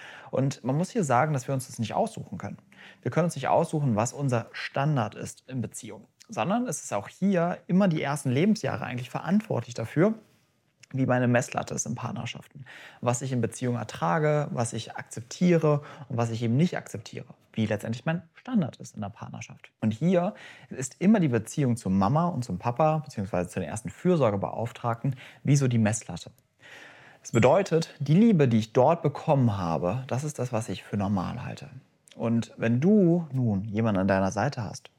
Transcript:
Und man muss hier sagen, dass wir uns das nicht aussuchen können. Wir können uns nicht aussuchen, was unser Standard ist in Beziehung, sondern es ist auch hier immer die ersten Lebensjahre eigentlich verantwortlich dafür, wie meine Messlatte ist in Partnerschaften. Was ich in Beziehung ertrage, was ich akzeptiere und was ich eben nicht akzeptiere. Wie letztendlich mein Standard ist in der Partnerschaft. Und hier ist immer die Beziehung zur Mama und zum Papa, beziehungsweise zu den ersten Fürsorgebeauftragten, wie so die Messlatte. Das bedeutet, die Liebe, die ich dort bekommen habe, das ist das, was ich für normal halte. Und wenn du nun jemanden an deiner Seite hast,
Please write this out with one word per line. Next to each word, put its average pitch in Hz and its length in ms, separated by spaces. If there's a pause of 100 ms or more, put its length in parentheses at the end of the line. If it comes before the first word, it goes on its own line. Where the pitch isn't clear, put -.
(300)
Und - 340
man 135 140
muss 180 140
hier 220 120
sagen, 139 300
dass 131 140
wir 139 80
uns 131 100
das - 140
nicht 113 160
aussuchen - 420
können. - 220 (420)
Wir - 80
können 156 160
uns 170 100
nicht 135 120
aussuchen, 147 480
was 110 180
unser 123 380
Standard 135 640
ist - 340
in 131 120
Beziehung, 107 460 (220)
sondern 214 380
es 156 160
ist - 100
auch 101 140
hier 180 580
immer 190 220
die 156 160
ersten 139 260
Lebensjahre 165 560
eigentlich 123 240
verantwortlich 135 640
dafür, 160 400 (800)
wie 131 160
meine 123 200
Messlatte - 460
ist - 140
in - 80
Partnerschaften. - 680 (360)
Was 123 220
ich 131 80
in 123 100
Beziehung 120 340
ertrage, 151 760
was - 220
ich - 220
akzeptiere 156 840 (260)
und 120 100
was 117 120
ich 113 140
eben 117 120
nicht 170 220
akzeptiere. - 480 (260)
Wie 110 140
letztendlich 110 400
mein 165 160 (120)
Standard 220 440
ist - 180
in 107 60
der 104 80
Partnerschaft. - 600 (100)
Und 113 100
hier 175 440 (340)
ist - 300
immer 208 200
die 165 100
Beziehung 120 480
zur 95 140
Mama 104 360
und 135 180
zum 90 140
Papa, 156 400
beziehungsweise 95 500
zu - 100
den 87 80
ersten - 220
Fürsorgebeauftragten, 117 1300 (280)
wie 147 120
so 135 120
die 123 100
Messlatte. - 540 (880)
Das - 100
bedeutet, 165 680
die 143 140
Liebe, 185 340
die 117 120
ich 107 140
dort 143 280
bekommen 135 560
habe, 87 500
das 131 160
ist 151 140
das, 123 160
was 107 160
ich 92 140
für - 140
normal 95 460
halte. - 260 (460)
Und 117 420
wenn 117 220
du 175 520
nun 113 340
jemanden 107 360
an 95 60
deiner 95 240
Seite 113 320
hast, - 360